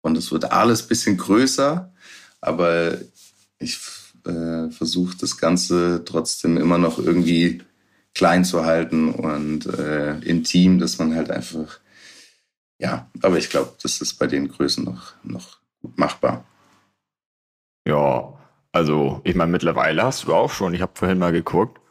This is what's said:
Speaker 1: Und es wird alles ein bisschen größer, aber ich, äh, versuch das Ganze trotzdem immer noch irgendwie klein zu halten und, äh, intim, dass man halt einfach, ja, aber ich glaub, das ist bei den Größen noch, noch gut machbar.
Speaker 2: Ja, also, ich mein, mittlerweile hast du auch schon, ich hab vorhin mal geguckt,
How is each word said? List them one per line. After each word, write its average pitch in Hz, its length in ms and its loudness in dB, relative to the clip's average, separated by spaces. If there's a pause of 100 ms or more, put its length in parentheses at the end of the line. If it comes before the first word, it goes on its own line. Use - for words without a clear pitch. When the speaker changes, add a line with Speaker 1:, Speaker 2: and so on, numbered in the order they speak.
Speaker 1:
Und 80 140 0
es - 160 -6
wird 80 180 -2
alles 113 340 2
ein - 40 -20
bisschen 110 300 0
größer, 135 720 2 (480)
aber 85 580 0 (600)
ich, - 200 -8 (480)
äh, 82 440 -4
versuch 90 440 -2
das - 220 -6
Ganze 87 680 2
trotzdem 82 520 -2
immer 85 220 2
noch 82 200 2
irgendwie 85 640 2 (520)
klein 90 300 4
zu 85 200 0
halten 80 480 2
und, 76 540 -4
äh, 76 540 -4
intim, 90 580 4
dass 82 200 -2
man 80 160 0
halt 80 160 -2
einfach, - 480 -8 (1000)
ja, - 320 -4 (120)
aber 92 160 4
ich - 120 -4
glaub, - 300 -2
das - 200 -6
ist - 140 -6
bei - 120 -2
den 71 220 -2
Größen - 360 -2
noch, - 280 -12 (100)
noch - 360 -12 (240)
gut - 160 -10
machbar. - 460 -2 (1400)
Speaker 2:
Ja, 73 460 0 (400)
also, 76 520 2
ich 90 100 0
mein, 85 160 2
mittlerweile 82 520 2
hast 135 220 -2
du 78 100 0
auch 120 160 2
schon, 87 240 -4
ich 87 80 -4
hab - 160 -6
vorhin 92 200 0
mal 87 140 2
geguckt, 85 480 0 (100)